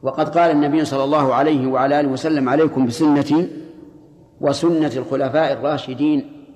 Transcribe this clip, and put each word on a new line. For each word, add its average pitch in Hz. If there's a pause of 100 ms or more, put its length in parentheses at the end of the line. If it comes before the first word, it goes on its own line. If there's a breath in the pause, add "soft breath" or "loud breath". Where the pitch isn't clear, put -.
وقد 156
قال 170
النبي 147
صلى 135
الله 139
عليه 139
وعلى 131
آله 143
وسلم: 135
"عليكم 147
بسنتي 147 (920)
وسنة 156
الخلفاء 135
الراشدين 139